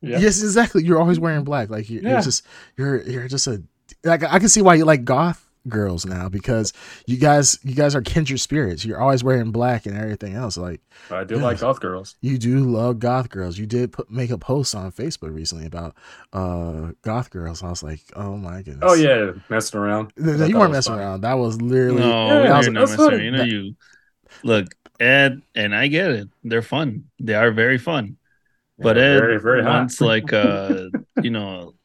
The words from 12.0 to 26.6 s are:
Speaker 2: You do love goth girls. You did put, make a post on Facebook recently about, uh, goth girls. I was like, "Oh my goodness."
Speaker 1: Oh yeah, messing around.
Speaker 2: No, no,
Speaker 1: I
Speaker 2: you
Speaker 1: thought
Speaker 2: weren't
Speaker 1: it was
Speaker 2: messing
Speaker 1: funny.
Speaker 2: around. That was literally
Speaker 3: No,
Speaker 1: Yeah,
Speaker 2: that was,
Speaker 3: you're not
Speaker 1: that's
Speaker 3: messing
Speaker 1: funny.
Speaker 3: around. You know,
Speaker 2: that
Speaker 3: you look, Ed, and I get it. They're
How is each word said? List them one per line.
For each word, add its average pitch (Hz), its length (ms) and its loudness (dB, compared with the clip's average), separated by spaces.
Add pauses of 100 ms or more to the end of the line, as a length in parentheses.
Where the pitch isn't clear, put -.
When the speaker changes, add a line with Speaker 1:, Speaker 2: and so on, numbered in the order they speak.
Speaker 2:
You 131 160 -2
do 123 220 0
love 120 380 0
goth 123 300 -2
girls. 90 300 -8
You 107 80 -8
did 120 260 -4
put, - 180 -12
make 120 200 -6
a 123 80 -6
post 131 360 -4
on 92 160 -10
Facebook 90 440 -10
recently 80 320 -8
about, 85 280 -12 (380)
uh, 85 600 -6 (100)
goth 113 260 -6
girls. 82 340 -10
I 90 60 -10
was 87 140 -10
like, 78 180 -12 (160)
"Oh 101 220 -10
my 92 240 -12
goodness." 71 160 -16 (120)
Speaker 1:
Oh 180 40 8
yeah, 127 380 4 (180)
messing 110 300 -4
around. 104 360 -2
Speaker 2:
No, 160 160 -2
no, 151 120 2
Speaker 1:
I - 20 0
Speaker 2:
you 185 80 2
Speaker 1:
thought 233 60 4
Speaker 2:
weren't 208 40 8
Speaker 1:
it 180 40 4
was 147 100 0
Speaker 2:
messing 127 160 -2
Speaker 1:
funny. 104 100 -6
Speaker 2:
around. 95 160 -6
That 117 140 -2
was 113 260 -2
literally 123 400 2
Speaker 3:
No, 117 280 2
Speaker 1:
Yeah, 277 200 6
Speaker 2:
that 180 80 6
was, 135 100 4
Speaker 3:
you're 117 60 0
not - 160 0
Speaker 1:
that's - 40 0
Speaker 3:
messing 302 120 4
Speaker 1:
funny. 269 120 6
Speaker 3:
around. 147 100 -2
You 117 60 -4
know, 131 60 0
Speaker 2:
that 123 100 0
Speaker 3:
you 104 260 -6 (720)
look, 104 300 0 (240)
Ed, 131 440 4 (120)
and 104 220 -2
I 127 120 0
get 165 220 0
it. 104 180 -4 (140)
They're 113 200 -2